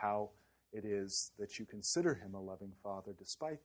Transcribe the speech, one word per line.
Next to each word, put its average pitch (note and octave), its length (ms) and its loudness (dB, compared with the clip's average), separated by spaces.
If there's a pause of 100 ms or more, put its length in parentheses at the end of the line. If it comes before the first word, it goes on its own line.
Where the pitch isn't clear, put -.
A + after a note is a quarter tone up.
how G#2 300 2 (420)
it G#2+ 140 -4
is G2 520 2
that G#2 200 -4
you A2 80 -4
consider D#3 480 4
him G2 200 -8
a G2 60 -4
loving F#2+ 320 -6 (100)
father G2 360 -4
despite D#3 460 -2